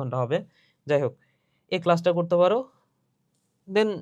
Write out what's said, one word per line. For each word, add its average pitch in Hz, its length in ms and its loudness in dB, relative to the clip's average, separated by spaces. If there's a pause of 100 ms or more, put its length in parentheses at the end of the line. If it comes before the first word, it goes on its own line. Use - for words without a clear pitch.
ঘন্টা 127 220 -6
হবে, 127 160 -2 (480)
যাই 143 180 2
হোক, 123 100 -4 (580)
এই 185 120 -2
ক্লাসটা 170 340 2
করতে 175 240 0
পারো। 196 160 4 (1160)
Then 214 140 2 (140)